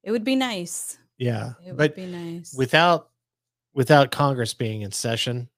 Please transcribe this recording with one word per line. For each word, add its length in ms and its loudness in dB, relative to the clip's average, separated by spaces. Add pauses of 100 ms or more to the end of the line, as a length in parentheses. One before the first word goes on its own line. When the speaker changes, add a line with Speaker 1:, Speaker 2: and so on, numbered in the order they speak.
Speaker 1:
It 80 -8
would 120 -2
be 120 2
nice. 600 -6 (200)
Speaker 2:
Yeah, 340 -4 (120)
Speaker 1:
It 80 -18
would 40 -12
Speaker 2:
but 180 2
Speaker 1:
be 120 -12
nice. 460 -10
Speaker 2:
without, 580 2 (640)
without 360 6
Congress 440 0
being 280 -6
in 80 -8
session 680 -4